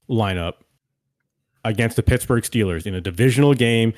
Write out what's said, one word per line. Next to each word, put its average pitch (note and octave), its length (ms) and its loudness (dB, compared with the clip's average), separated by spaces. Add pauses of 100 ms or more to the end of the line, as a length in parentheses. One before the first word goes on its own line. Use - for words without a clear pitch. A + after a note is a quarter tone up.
lineup F#2+ 460 -2 (1080)
against A2+ 320 -2
the - 60 0
Pittsburgh B2 420 0
Steelers F#2 420 -2
in G2 80 -6
a F#2 60 -6
divisional A#2+ 540 2
game A#2 440 2